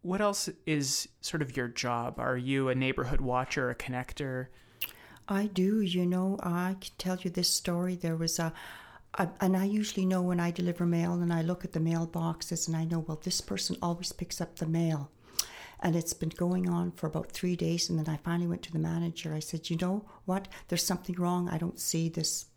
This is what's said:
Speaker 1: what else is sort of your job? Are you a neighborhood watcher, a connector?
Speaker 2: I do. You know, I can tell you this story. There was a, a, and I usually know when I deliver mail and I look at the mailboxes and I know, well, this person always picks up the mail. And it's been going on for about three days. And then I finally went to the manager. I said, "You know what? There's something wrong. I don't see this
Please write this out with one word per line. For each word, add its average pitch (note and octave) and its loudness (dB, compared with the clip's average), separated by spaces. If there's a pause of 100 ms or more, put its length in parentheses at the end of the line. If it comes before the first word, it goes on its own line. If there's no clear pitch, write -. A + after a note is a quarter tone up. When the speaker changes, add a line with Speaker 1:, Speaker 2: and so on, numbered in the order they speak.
Speaker 1:
what F#3 -2
else G3+ 0 (160)
is C#3+ 0 (140)
sort D#3+ -2
of C3 -2
your B2 0
job? A#2+ -2
Are B2+ 2
you C3 2
a B2+ 4
neighborhood C3 4
watcher, B2+ 0
a - -4
connector? B2+ -6 (800)
Speaker 2:
I G3+ 2
do. G3 4
You F3+ 2
know, F#3 2
I F3+ 0
can - -12
tell F#3 -2
you F#3 -2
this F3 2
story. F3+ 0
There E3 0
was E3 0
a, E3 0 (600)
a, F3+ 2 (100)
and F#3+ 6
I F#3+ 4
usually G#3 2
know F#3 4
when F3+ 2
I F3 2
deliver F3 0
mail E3+ 4
and F3 2
I E3 2
look F3 0
at - -8
the E3 -2
mailboxes E3 0
and D#3+ 0
I E3 2
know, E3 0
well, D#3 -4
this - 0
person - -2
always F3 -2
picks - -6
up - -6
the D#3+ -2
mail. D#3+ 2 (760)
And E3 4
it's E3 0
been D#3+ -2
going F3+ 0
on F3 2
for - -4
about D#3+ -4
three F3+ 0
days. E3+ 0
And E3+ 2
then D#3 0
I D#3 -2
finally E3+ 0
went E3+ -2
to - -12
the E3 -2
manager. E3 0
I D#3 -2
said, D#3+ -6
"You E3+ 0
know F#3+ 0 (200)
what? F#3+ 0 (200)
There's F3 0
something F3 -2
wrong. F3 2
I D#3+ -2
don't E3+ -2
see E3 0
this D#3+ -2 (120)